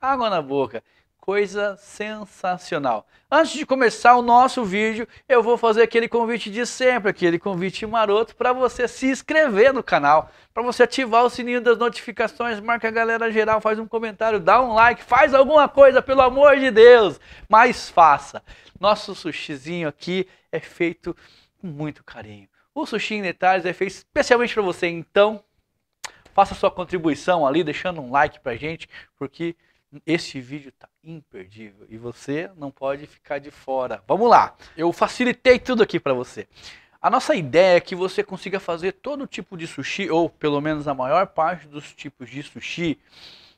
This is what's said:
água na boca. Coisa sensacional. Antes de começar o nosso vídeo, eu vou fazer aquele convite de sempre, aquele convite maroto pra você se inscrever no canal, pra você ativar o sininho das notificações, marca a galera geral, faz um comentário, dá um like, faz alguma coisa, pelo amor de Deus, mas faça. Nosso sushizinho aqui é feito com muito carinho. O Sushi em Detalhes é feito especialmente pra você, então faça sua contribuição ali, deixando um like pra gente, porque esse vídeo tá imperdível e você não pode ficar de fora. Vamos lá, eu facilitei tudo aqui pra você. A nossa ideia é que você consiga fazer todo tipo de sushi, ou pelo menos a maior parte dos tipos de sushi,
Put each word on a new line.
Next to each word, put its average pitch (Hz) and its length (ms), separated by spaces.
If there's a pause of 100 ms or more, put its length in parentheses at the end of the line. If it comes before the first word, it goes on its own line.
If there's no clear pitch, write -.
água 254 300
na 170 100
boca. 131 420 (340)
Coisa 202 600
sensacional. 180 1300 (240)
Antes 302 220
de 294 120
começar 247 500
o 247 60
nosso 247 420
vídeo, 214 440 (200)
eu 247 140
vou 233 160
fazer 226 240
aquele 233 260
convite 226 440
de 233 160
sempre, 247 420
aquele 170 300
convite 185 440
maroto 214 520
pra 247 180
você 247 340
se - 200
inscrever 269 680
no 262 80
canal, 151 480 (240)
pra 226 80
você 247 220
ativar 240 420
o 240 60
sininho 240 280
das 226 200
notificações, 233 800
marca 226 300
a - 20
galera 226 400
geral, 220 280
faz 220 200
um 226 80
comentário, 220 520
dá 196 220
um 247 140
like, 226 280
faz 269 300
alguma 277 340
coisa, 269 320
pelo 269 220
amor 269 380
de 269 100
Deus, 220 500 (300)
mas 233 400
faça. 151 540 (360)
Nosso 202 360
sushizinho 156 720
aqui 180 400 (240)
é 165 80
feito - 580 (420)
com - 60
muito 147 380
carinho. 104 440 (240)
O 294 140
Sushi 214 300
em 208 80
Detalhes 180 420
é 180 80
feito 190 200
especialmente 240 600
pra 220 80
você, 180 240
então 202 580 (920)
faça 196 180
sua 190 160
contribuição 170 800
ali, 151 160
deixando 160 360
um 123 120
like 147 300
pra 120 140
gente, 156 320 (300)
porque 165 380 (500)
esse 156 360
vídeo 135 320
tá - 160 (120)
imperdível 107 840
e 107 100
você 139 600
não 143 120
pode 143 380
ficar - 320
de 143 100
fora. 131 560
Vamos 202 240
lá, 143 240 (220)
eu 165 160
facilitei 247 640
tudo 233 260
aqui 175 180
pra 139 120
você. 123 360 (520)
A - 80
nossa 240 240
ideia 175 440
é - 20
que 185 160
você 185 260
consiga 190 380
fazer 175 340
todo 277 320
tipo - 300
de 165 120
sushi, - 420
ou 160 200
pelo 147 300
menos 151 260
a 147 80
maior 139 340
parte 160 380
dos 147 280
tipos 127 360
de 135 140
sushi, - 560 (580)